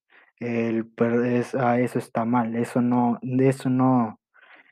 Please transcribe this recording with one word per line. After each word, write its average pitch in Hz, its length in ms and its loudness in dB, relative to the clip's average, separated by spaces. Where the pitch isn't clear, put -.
el 117 460 -2
per-, 117 400 0
es, 123 300 -2
ah, 120 240 2
eso 123 200 -2
está - 260 -4
mal, 117 300 0
eso 120 260 -2
no, 120 400 0
eso 131 480 0
no 127 500 2